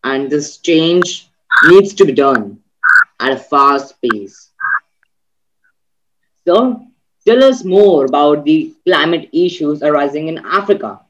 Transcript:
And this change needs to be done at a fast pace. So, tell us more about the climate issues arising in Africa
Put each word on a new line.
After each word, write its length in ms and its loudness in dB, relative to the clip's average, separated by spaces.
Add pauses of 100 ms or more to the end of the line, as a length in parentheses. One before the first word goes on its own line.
And 260 -6
this 280 -6
change 720 -2 (380)
needs 280 6
to 100 4
be 80 -2
done 480 -2 (580)
at 140 -2
a 40 -6
fast 640 -2
pace. 480 -8 (2000)
So, 400 0 (400)
tell 160 4
us 220 2
more 400 4
about 400 0
the 280 -2 (120)
climate 480 -2
issues 500 -4
arising 460 -2
in 100 -10
Africa 720 -4